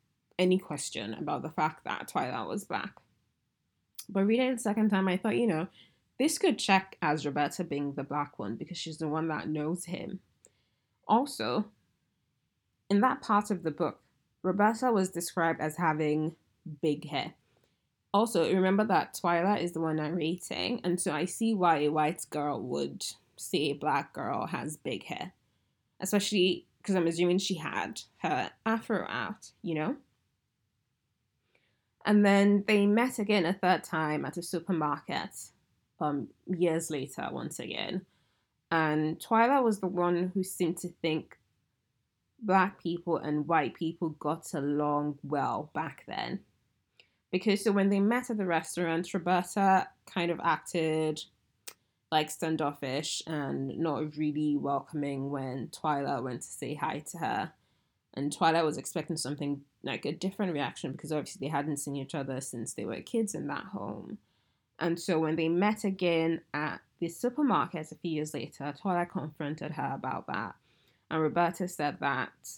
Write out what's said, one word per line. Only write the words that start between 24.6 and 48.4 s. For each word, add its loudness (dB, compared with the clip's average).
big -8
hair. -8
Especially 2
'cause 0
I'm 4
assuming 4
she 0
had -4
her 0
afro 0
out, -6
you -2
know? 0
And 8
then 8
they 6
met 4
again 2
a 2
third 2
time 0
at -6
a -4
supermarket, -4
um, -2
years 2
later, -6
once -8
again. -4
And 4
Twyla 4
was 2
the -2
one 2
who 0
seemed -2
to -8
think -4
black 2
people -2
and -2
white 2
people -2
got -4
along 0
well -2
back -6
then. -6
Because 2
so 4
when 4
they 4
met 2
at -2
the -2